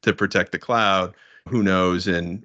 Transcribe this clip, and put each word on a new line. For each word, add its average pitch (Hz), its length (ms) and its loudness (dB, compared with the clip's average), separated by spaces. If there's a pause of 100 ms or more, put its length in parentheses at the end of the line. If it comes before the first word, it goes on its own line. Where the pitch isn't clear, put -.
to 107 100 2
protect 95 380 -2
the 90 80 -4
cloud. 98 560 0 (340)
Who 117 160 -2
knows 92 420 2
in, 87 380 -4